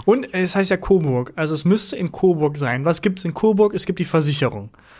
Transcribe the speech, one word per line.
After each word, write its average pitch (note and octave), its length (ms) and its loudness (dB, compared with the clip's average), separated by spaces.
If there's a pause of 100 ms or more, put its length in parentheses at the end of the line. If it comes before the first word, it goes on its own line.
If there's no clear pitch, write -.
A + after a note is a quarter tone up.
Und A#3+ 260 2
es F#3 240 -2
heißt F#3+ 140 0
ja F#3 80 0
Coburg. D3 580 0
Also D#3 180 -2
es D3 120 -4
müsste G#3 300 2
in F3 140 -4
Coburg D3+ 460 2
sein. C3+ 300 -2
Was E3+ 160 0
gibt's F#3 240 -2
in E3 80 -4
Coburg? G#3 400 2
Es F3+ 100 -4
gibt F3+ 140 -4
die E3+ 80 -2
Versicherung. C#3+ 640 -2 (300)